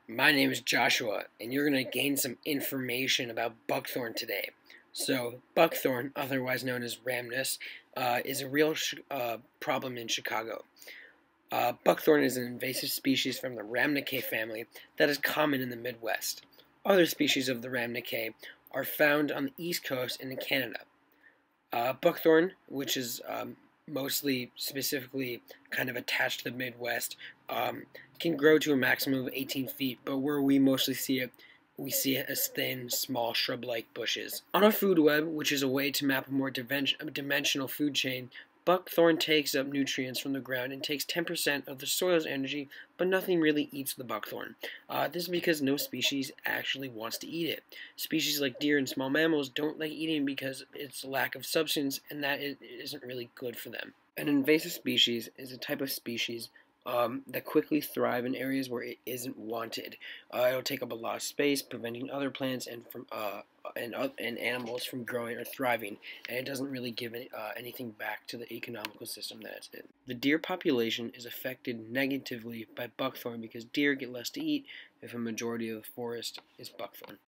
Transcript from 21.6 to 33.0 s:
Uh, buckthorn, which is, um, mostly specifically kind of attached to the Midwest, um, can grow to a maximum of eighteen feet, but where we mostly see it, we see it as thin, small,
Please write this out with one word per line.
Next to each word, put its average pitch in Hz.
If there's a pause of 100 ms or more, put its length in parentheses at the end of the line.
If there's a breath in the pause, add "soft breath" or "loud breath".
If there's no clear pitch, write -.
Uh, 123
buckthorn, 165 (160)
which 135
is, 120
um, 117 (300)
mostly 135
specifically 127 (300 loud breath)
kind 131
of 120
attached -
to 127
the 120
Midwest, 120 (320 loud breath)
um, 117 (320 loud breath)
can 165
grow 151
to 147
a 135
maximum 127
of -
eighteen 135
feet, 127
but 139
where 143
we 139
mostly 135
see 131
it, 123 (460 loud breath)
we 135
see 135
it -
as -
thin, 127
small, 117